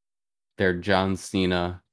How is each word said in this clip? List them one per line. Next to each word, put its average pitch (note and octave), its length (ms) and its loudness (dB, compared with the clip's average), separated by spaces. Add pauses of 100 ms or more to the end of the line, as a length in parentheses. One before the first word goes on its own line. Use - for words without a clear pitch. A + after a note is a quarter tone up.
(580)
their F#2 160 2
John F#2+ 440 0
Cena F2+ 640 -2 (120)